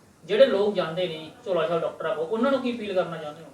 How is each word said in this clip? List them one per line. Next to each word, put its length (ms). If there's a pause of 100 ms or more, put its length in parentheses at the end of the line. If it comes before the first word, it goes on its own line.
(240)
ਜਿਹੜੇ 220
ਲੋਕ 280
ਜਾਂਦੇ 340
ਨੇ 220 (140)
ਚੋਲਾ 240
ਛਾਪ 120
ਡਾਕਟਰਾਂ 340
ਕੋਲ, 120
ਉਹਨਾਂ 240
ਨੂੰ 100
ਕੀ 160
ਅਪੀਲ 180
ਕਰਨਾ 220
ਚਾਹੁੰਦੇ 280
ਹੋ? 100